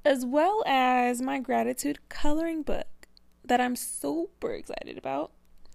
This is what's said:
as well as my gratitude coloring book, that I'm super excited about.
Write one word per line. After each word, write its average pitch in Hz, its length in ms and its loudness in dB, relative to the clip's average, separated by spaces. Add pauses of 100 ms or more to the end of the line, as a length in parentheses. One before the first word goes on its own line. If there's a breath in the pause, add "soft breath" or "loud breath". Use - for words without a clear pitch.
as 262 220 2
well 320 420 2
as 254 540 2
my 269 180 -2
gratitude 247 580 -2 (120)
coloring 320 520 2
book, - 240 -2 (640)
that 247 140 4
I'm 247 140 -2
super - 800 -6
excited - 440 -10
about. 135 340 -6 (440)